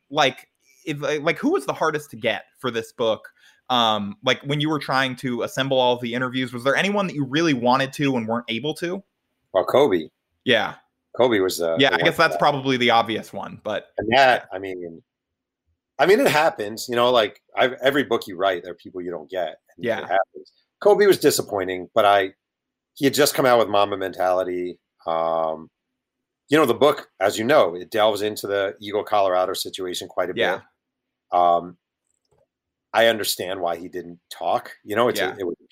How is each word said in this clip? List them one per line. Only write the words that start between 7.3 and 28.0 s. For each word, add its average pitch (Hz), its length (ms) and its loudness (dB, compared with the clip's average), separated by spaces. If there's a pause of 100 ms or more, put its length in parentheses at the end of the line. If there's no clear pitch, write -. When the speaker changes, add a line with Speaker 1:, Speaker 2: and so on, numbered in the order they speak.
Speaker 1:
wanted 127 400 0
to 139 220 -2
and 113 120 -4
weren't 117 200 -4
able 123 260 -6
to? 175 280 -8 (520)
Speaker 2:
Well, 92 100 2
Kobe. 107 440 2 (360)
Speaker 1:
Yeah. 110 300 2 (420)
Speaker 2:
Kobe 117 220 4
was 92 180 0
the, 82 220 -2
Speaker 1:
Yeah, 135 120 4
Speaker 2:
the 123 40 2
Speaker 1:
I 127 40 2
guess 151 200 0
Speaker 2:
one 165 60 4
Speaker 1:
that's 160 100 0
Speaker 2:
that - 40 -6
Speaker 1:
probably 139 380 0
the 120 140 2
obvious 113 420 0
one, 98 320 -14
but 104 220 -6 (100)
Speaker 2:
And 104 160 -6
that, 127 380 4
Speaker 1:
yeah. 98 60 -8
Speaker 2:
I - 20 -8
mean, 90 440 -12 (960)
I 139 60 2
mean, 190 160 6
it 277 60 2
happens, 139 600 0
you 120 100 -4
know, 120 140 4
like, 113 300 2 (160)
I've, 123 180 2
every 135 280 0
book 113 240 -2
you 95 100 -12
write, 92 260 0
there 90 100 -12
are 85 40 -20
people 92 240 -14
you 90 100 -8
don't 80 200 -10
get. 85 300 -6 (160)
And 87 100 -10
Speaker 1:
Yeah. 110 140 -2
Speaker 2:
it - 80 -10
happens. 90 440 -2 (280)
Kobe 202 260 6
was 190 120 6
disappointing, 92 760 0
but 110 100 6
I, 101 300 4 (600)
he 139 120 0
had 135 80 2
just 147 200 4
come 147 120 2
out 123 120 6
with 107 100 2
Mamba 101 280 2
Mentality. 90 840 -2 (260)
Um, 82 640 -2 (800)
you 151 100 4
know, 156 80 6
the 185 80 4
book, 139 340 2 (120)
as 98 180 0
you 110 60 -2
know, 117 300 4
it 90 160 -12
delves 107 300 2